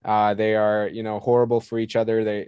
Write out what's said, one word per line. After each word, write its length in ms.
Uh, 300
they 200
are, 320
you 160
know, 160
horrible 420
for 200
each 160
other. 260
They, 260